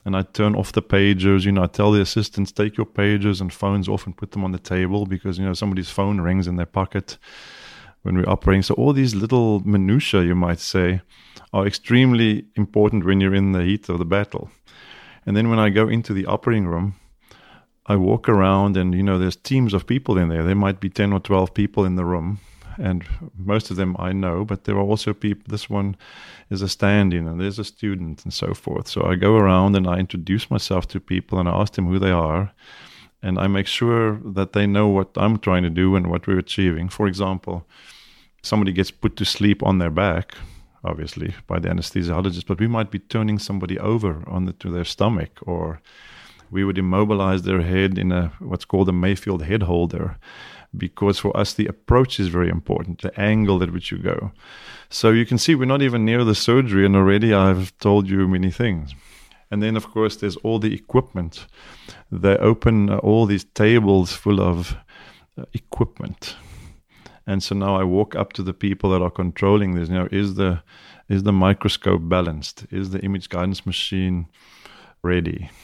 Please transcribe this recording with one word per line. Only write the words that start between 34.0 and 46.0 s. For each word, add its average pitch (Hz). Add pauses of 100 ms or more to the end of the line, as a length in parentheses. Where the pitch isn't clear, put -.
that 98
they 104
know 101
what 98
I'm 104
trying 90
to 85
do 92
and 90
what 87
we're 95
achieving. 90
For 101
example, 92 (760)
somebody 104
gets 92
put -
to 104
sleep 101
on 98
their 85
back, 87 (480)
obviously, 80 (140)
by 87
the 87
anesthesiologist, 87
but 92
we 113
might 113
be 98
turning 107
somebody 92
over 101
on 92
the, 90
to -
their 87
stomach, 101
or 82 (680)